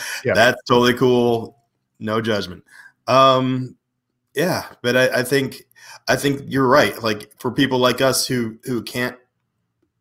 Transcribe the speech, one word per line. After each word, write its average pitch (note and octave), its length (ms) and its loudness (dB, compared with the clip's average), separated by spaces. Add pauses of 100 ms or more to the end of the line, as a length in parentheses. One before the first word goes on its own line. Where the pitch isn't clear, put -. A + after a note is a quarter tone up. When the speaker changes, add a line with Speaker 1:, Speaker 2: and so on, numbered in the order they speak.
(260)
Speaker 1:
Yeah. A2+ 100 0
Speaker 2:
that's A#2+ 340 2
totally B2 260 4
cool. A#2+ 640 0 (420)
No A2 200 -4
judgment. G2+ 440 -6 (440)
Um, C3 680 2 (580)
yeah, E3+ 320 -4 (160)
but A#2+ 140 2
I, B2+ 240 2
I - 40 0
think, C3+ 400 -2 (440)
I B2 80 2
think C#3 300 -2
you're C3+ 220 0
right. A#2+ 340 2
Like, G#2+ 380 -6
for B2+ 120 -6
people C3 260 0
like B2 240 0
us C3 240 0
who, A#2 380 -6
who A#2+ 180 -6
can't B2 340 -8 (840)